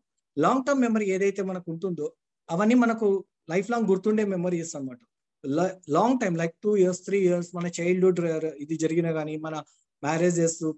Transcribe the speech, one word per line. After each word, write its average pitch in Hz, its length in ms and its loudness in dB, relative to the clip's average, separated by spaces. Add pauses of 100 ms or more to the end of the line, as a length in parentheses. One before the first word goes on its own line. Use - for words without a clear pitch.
(380)
లాంగ్ 226 280 2
టర్మ్ 277 160 2
memory 220 280 2
ఏదైతే 196 340 0
మనకు 185 260 -8
ఉంటుందో 165 380 -6 (420)
అవన్నీ 208 260 2
మనకు 226 320 2 (420)
లైఫ్ 185 200 -2
లాంగ్ 233 180 0
గుర్తుండే 214 380 2
memories 180 500 -4
అన్నమాట. 131 240 -10 (440)
ల-, 170 300 0 (160)
long 214 300 4
time, 185 180 0
like 165 220 -2
two 208 160 0
years, 180 280 4
three 196 180 -2
years, 175 320 0
మన 175 200 -6
childhood 180 480 2
ర-, 160 380 -2
ఇది 151 180 -6
జరిగినా 165 340 0
కానీ, 156 260 -4
మన 156 180 -8 (480)
marriages, 165 560 2 (180)